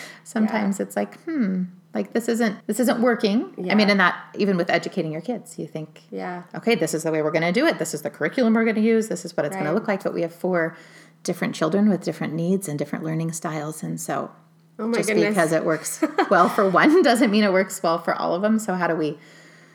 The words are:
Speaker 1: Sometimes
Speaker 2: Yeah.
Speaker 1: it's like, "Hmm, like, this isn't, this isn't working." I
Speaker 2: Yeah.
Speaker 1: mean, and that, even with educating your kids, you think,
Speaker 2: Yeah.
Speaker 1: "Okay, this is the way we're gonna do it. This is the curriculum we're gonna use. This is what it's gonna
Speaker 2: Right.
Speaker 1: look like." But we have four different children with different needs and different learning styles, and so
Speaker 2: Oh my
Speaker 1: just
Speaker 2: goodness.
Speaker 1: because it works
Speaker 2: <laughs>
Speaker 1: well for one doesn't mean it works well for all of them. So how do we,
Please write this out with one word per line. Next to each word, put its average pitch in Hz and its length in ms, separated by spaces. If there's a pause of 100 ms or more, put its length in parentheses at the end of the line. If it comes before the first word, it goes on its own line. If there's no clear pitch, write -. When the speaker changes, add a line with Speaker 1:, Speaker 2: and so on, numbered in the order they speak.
(240)
Speaker 1:
Sometimes 214 540
Speaker 2:
Yeah. 196 80
Speaker 1:
it's - 100
like, 202 260
"Hmm, 196 420 (300)
like, 208 180
this 233 160
isn't, 226 280 (100)
this 208 140
isn't 254 200
working." 233 580
I 175 40
Speaker 2:
Yeah. 185 120
Speaker 1:
mean, 208 160
and 202 100
that, 180 140 (200)
even 196 240
with 170 120
educating 165 420
your 156 100
kids, - 360
you 165 80
think, 156 440
Speaker 2:
Yeah. 180 320 (120)
Speaker 1:
"Okay, 226 200
this 156 200
is 156 100
the 160 80
way 156 100
we're 151 80
gonna 165 220
do 254 140
it. 202 120
This 170 160
is 147 80
the 143 80
curriculum 226 440
we're 226 100
gonna 220 160
use. 220 280
This 180 160
is 170 120
what 151 100
it's 147 100
gonna 156 140
Speaker 2:
Right. 165 40
Speaker 1:
look 220 140
like." 196 140
But - 120
we 175 80
have 165 120
four 170 420 (460)
different - 320
children 196 340
with 185 140
different 156 320
needs 175 340
and 147 100
different - 260
learning 160 280
styles, 156 500
and 165 180
so 139 300 (480)
Speaker 2:
Oh 214 100
my 233 100
Speaker 1:
just 208 100
Speaker 2:
goodness. 208 200
Speaker 1:
because 170 240
it 160 120
works - 360 (160)
Speaker 2:
<laughs> - 140
Speaker 1:
well 185 180
for 196 200
one 294 340
doesn't 247 280
mean 208 140
it 196 80
works 190 300
well 170 160
for - 160
all 165 200
of 185 80
them. 214 160
So 202 160
how 175 140
do 160 80
we, 151 220 (560)